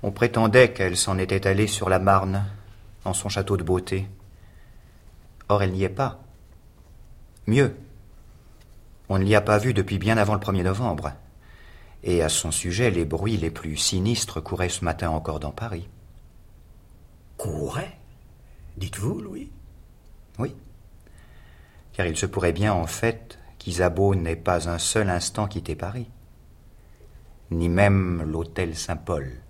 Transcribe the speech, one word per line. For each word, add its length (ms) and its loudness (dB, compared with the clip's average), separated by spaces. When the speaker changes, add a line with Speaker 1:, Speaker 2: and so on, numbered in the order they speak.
Speaker 1:
On 60 0
prétendait 600 6
qu'elle 240 0
s'en 200 0
était 300 0
allée 220 4
sur 200 -2
la 120 6
Marne, 440 4
en 80 -2
son 160 -4
château 280 0
de 60 -2
beauté. 460 0
Or, 140 4
elle 100 0
n'y 120 0
est 40 0
pas. 320 -4
Mieux, 300 2
on 100 2
ne 60 2
l'y 120 6
a 40 8
pas 180 4
vue 160 0
depuis 240 0
bien 180 2
avant 180 4
le 60 0
premier 240 0
novembre. 480 -2
Et 180 2
à 80 2
son 220 -2
sujet, 400 0
les 140 0
bruits 320 -2
les 140 -2
plus 260 -8
sinistres 680 -2
couraient 260 -2
ce 160 -6
matin 260 -2
encore 280 -4
dans 140 -6
Paris. 360 -10
Speaker 2:
Couraient ? 600 -6
Dites-vous, 440 -6
Louis ? 320 -12
Speaker 1:
Oui. 180 -6
Car 140 0
il 100 -2
se 100 -2
pourrait 260 0
bien, 200 2
en 160 0
fait, 500 -4
qu'Isabeau 580 2
n'ait 180 0
pas 340 0
un 100 -2
seul 320 0
instant 360 -2
quitté 300 -6
Paris. 340 -8
Ni 160 0
même 540 4
l'hôtel 520 -4
Saint-Paul. 760 -6